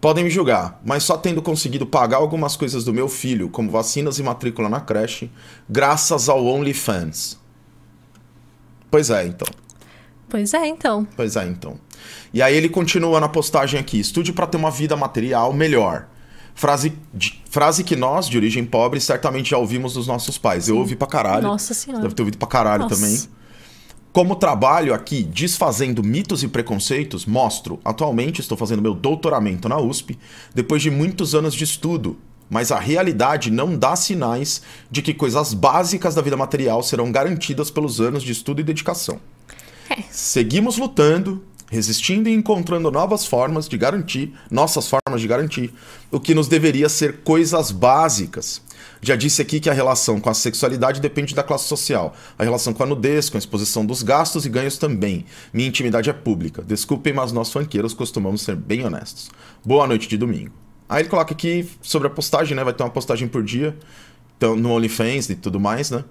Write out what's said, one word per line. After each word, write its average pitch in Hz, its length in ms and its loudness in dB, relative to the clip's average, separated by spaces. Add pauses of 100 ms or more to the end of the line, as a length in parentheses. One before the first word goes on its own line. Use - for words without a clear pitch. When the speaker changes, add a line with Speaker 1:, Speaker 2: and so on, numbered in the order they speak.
Speaker 1:
Podem 156 240 4
me 175 40 2
julgar, 127 560 0
mas 139 180 0
só 160 140 2
tendo 165 240 -2
conseguido 139 440 -2
pagar 123 320 2
algumas 151 380 0
coisas 131 280 -4
do 120 100 0
meu 127 140 0
filho, 123 420 -2
como 110 220 -4
vacinas 139 480 -2
e 139 40 -4
matrícula 120 460 -2
na 120 100 -2
creche, 110 520 -4 (360)
graças 143 600 2
ao 135 160 4
OnlyFans." 123 960 -2 (1500)
Pois 151 180 4
é, 98 160 2
então. 87 220 -6 (840)
Speaker 2:
Pois 208 240 -2
é, 320 140 2
então. 226 480 -2
Speaker 1:
Pois 110 200 -2
é, 98 120 -2
então. 87 320 -8 (540)
E 120 80 2
aí 135 140 6
ele 160 140 4
continua 165 500 2
na 151 100 2
postagem 147 500 0
aqui, 123 200 -2
"Estude 165 340 -2
pra 175 140 -2
ter 160 100 -2
uma 160 140 0
vida 147 240 0
material 127 580 0
melhor. 123 540 2 (460)
Frase 143 400 2 (200)
de, - 360 -6
frase 156 340 2
que 180 120 0
nós, 135 340 0
de 120 80 2
origem 113 280 2
pobre, 123 340 2
certamente 131 520 0
já 139 60 4
ouvimos 123 360 0
dos 123 140 -6
nossos 120 300 -4
pais." 92 300 0
Eu 107 80 4
Speaker 2:
Sim. 117 60 4
Speaker 1:
ouvi 202 140 -2
pra - 120 -2
caralho. 147 400 2
Speaker 2:
Nossa 208 260 -2
Senhora. 247 300 -6
Speaker 1:
Deve 107 120 -2
ter - 60 -2
ouvido 107 160 0
pra 113 100 -4
caralho 107 360 2
Speaker 2:
Nossa. 110 120 0
Speaker 1:
também. 104 240 2 (960)
"Como 180 240 4
trabalho 143 560 4
aqui, 113 300 -2
desfazendo 127 760 -2
mitos 131 400 0
e 135 60 -2
preconceitos, 120 800 -4
mostro, 110 580 -2
atualmente 135 560 -2
estou - 180 -6
fazendo 107 240 -2
meu 107 120 0
doutoramento 113 720 -2
na 131 100 0
usp, 131 400 -4 (360)
depois 147 280 0
de 151 80 2
muitos 151 460 0
anos 156 180 2
de 156 120 -2
estudo. 151 520 -4 (320)
Mas 113 220 0
a 113 80 2
realidade 139 720 2
não 143 260 0
dá 127 180 2
sinais 139 640 -2 (280)
de 143 120 -2
que 160 120 -2
coisas 139 400 0
básicas 165 640 2
da 156 60 4
vida 135 160 0
material 131 440 0
serão 120 300 0
garantidas 147 580 -2
pelos 147 300 -2
anos 127 240 0
de 123 80 -6
estudo 143 300 -4
e - 20 -2
dedicação. 151 560 -4 (680)
Speaker 2:
É. 254 120 -4 (100)
Speaker 1:
Seguimos 180 680 0
lutando, 190 640 2 (260)
resistindo 180 600 0
e 226 40 4
encontrando 180 580 2
novas 185 340 0
formas 147 420 0
de 123 100 -4
garantir, 147 560 -2 (160)
nossas 135 380 2
formas 135 340 0
de 113 60 -2
garantir, 123 460 -2 (380)
o 135 100 -2
que 165 140 2
nos 151 120 2
deveria 151 400 4
ser 151 360 0
coisas 165 480 4
básicas. 120 880 2 (400)
Já 131 140 2
disse 139 260 0
aqui 151 180 0
que 151 100 0
a 147 40 4
relação 127 460 2
com 117 100 0
a 110 40 0
sexualidade 131 680 0
depende 143 340 -2
da 139 80 0
classe - 240 -2
social. 110 480 -2 (220)
A 107 60 0
relação 117 300 0
com 107 100 -4
a - 20 2
nudez, 143 440 0
com - 80 -4
a - 20 0
exposição 104 460 -2
dos 123 180 -4
gastos 147 420 2
e 135 40 -2
ganhos 131 280 -2
também. 101 480 -2 (280)
Minha 120 140 0
intimidade 117 420 0
é 147 40 -2
pública. 87 500 -4
Desculpem, 131 500 -2
mas 127 180 -2
nós 117 200 -2
funkeiros 117 420 -2
costumamos 107 500 -4
ser 98 120 -4
bem 113 300 -4
honestos. - 440 -8 (340)
Boa 135 240 4
noite 113 200 0
de 107 100 -4
domingo." 113 340 -4 (360)
Aí 147 140 0
ele 165 80 -2
coloca 160 240 0
aqui 170 340 -2 (140)
sobre 151 260 -2
a 139 40 0
postagem, 147 440 0
né? 131 80 -2
Vai 123 100 0
ter 127 100 -2
uma 120 80 -2
postagem 123 360 -2
por 117 160 -2
dia, 135 320 -2 (600)
então, 113 180 2
no 117 160 0
OnlyFans 117 600 0
e 90 40 -2
tudo 92 240 -4
mais, 117 300 0
né? 120 220 -4